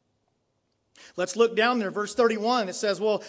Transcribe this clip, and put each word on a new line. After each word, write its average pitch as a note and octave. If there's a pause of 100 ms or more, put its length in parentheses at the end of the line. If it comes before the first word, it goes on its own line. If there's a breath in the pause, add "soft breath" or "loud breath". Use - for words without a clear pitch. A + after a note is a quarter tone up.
(1160 loud breath)
Let's F3+
look A#3
down A#3+
there, G3
verse G#3
thirty-one. A3+
It F3+
says, G3+
well, G#3+